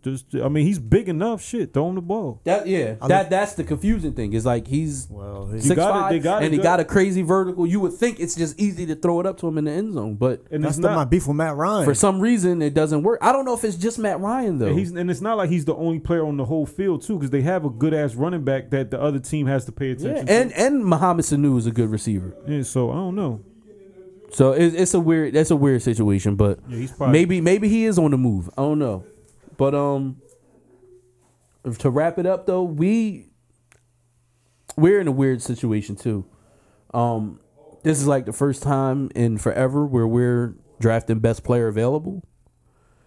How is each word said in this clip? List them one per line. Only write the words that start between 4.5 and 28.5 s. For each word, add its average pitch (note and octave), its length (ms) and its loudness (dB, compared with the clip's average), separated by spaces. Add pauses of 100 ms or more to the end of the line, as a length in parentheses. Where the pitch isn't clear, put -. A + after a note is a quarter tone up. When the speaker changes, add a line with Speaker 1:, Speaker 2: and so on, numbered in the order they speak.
Speaker 2:
he's C#3+ 420 -4
Speaker 3:
Well, G2+ 380 -12
he G#2 80 -8
Speaker 1:
You A2 60 -6
Speaker 2:
six D#3 200 4
five, G3+ 120 4
Speaker 1:
gotta, G3 220 0
they E3 40 2
gotta E3+ 260 0
Speaker 2:
and D#3 80 0
he D3+ 60 2
Speaker 1:
go - 60 4
Speaker 2:
got E3+ 160 4
a D#3 40 0
crazy F#3+ 380 2
vertical. F3+ 420 0
You F3+ 140 2
would F3 140 0
think A#3 260 -2
it's E3 160 -6
just D#3+ 240 -4
easy F3+ 280 -2
to D#3 100 -4
throw E3+ 240 0
it F3+ 60 -2
up F#3 120 -6
to F3 80 -6
him D#3+ 100 -2
in D3+ 100 0
the D3+ 40 -2
end G3 240 -4
zone, G#2+ 220 -6
but B2 340 0
Speaker 1:
And D#3 140 -2
Speaker 3:
That's D3 140 -2
Speaker 1:
it's E3+ 40 -4
Speaker 3:
the, G3 60 4
Speaker 1:
not. G#3 80 0
Speaker 3:
my D3+ 80 2
beef C3+ 240 2
with D3 80 0
Matt D#3 200 -2
Ryan. F3+ 280 0
Speaker 2:
for C#3 100 4
some F#3+ 240 2
reason, F#3 420 2
it D3 140 0
doesn't D3+ 300 2
work. A3+ 180 2
I A3 80 6
don't C4+ 140 2
know B3 100 -2
if A3+ 80 -4
it's G#3 140 -2
just A3+ 240 -4
Matt G3+ 180 -2
Ryan, G#3 400 -2
though. A2+ 80 0
Speaker 1:
And D3 120 2
he's, F#3 120 -2
and F3 180 -4
it's F3+ 120 -2
not A3 160 -2
like F#3+ 120 0
he's E3 160 0
the D#3 120 -2
only E3 240 -2
player E3 260 0
on D3 100 -2
the C3+ 80 -2
whole D3+ 220 -2
field, F#3 360 -2
too, G#3+ 160 -4
'cause C#3 120 -4
they C#3 120 0
have E3+ 220 0
a C#3+ 60 -4
good-ass C#3+ 460 -2
running D#3+ 260 -2
back C3 280 -2
that C3+ 200 -2
the B2+ 100 -6
other C#3 200 0
team D3 260 -4
has C3+ 200 0
to A#2 60 -12
pay C#3 180 -6
Speaker 2:
Yeah, - 20 -4
Speaker 1:
attention F3 360 -4
Speaker 2:
and, A#3 220 4
Speaker 1:
to. E3 100 -2
Speaker 2:
and C4 240 2
Muhammad E3+ 400 2
Sanu C#3+ 320 2
is A2+ 100 0
a A#2 60 0
good A2+ 160 0
receiver. G#2 460 -4 (140)
Speaker 1:
Yeah, D3 140 -2
so B2 280 -2
I C3 60 -4
don't F#3 180 -4
know. C3+ 260 -4 (920)
Speaker 2:
So C3+ 180 6
it's, E3 240 4
it's F3+ 200 2
a F3+ 60 2
weird, D#3+ 340 2
that's D#3 180 4
a D3+ 40 4
weird C#3 260 2
situation, G#2 520 2
but G2+ 240 2 (100)
Speaker 1:
Yeah, B2 100 -8
he's C3 120 -6
probably C3+ 220 0
Speaker 2:
maybe, E3+ 280 4
maybe G3 280 2
he A3+ 160 2
is G3 160 2
on D#3 100 4
the C3 80 2
move. G2 400 0